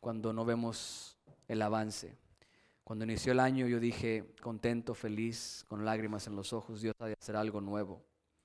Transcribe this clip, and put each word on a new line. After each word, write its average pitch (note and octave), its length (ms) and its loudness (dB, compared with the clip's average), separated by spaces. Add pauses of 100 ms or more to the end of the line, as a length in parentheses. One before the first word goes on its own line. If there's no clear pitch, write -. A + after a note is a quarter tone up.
cuando A2+ 320 -2
no A2+ 140 0
vemos A#2 720 -2 (300)
el A2 120 2
avance. G#2+ 560 0 (640)
Cuando A2 220 -4
inició A2+ 280 2
el B2+ 80 8
año C3 260 6
yo A#2+ 120 4
dije, A#2 600 0
contento, A#2 540 -2
feliz, A2+ 720 -4
con G#2+ 160 -4
lágrimas A2 420 0
en G#2 80 -6
los G2+ 200 -4
ojos, A2 260 -6
"Dios A2+ 180 0
ha A2+ 80 -6
de G#2+ 140 -4
hacer G#2+ 160 -4
algo G#2+ 240 0
nuevo". G2 420 -4 (420)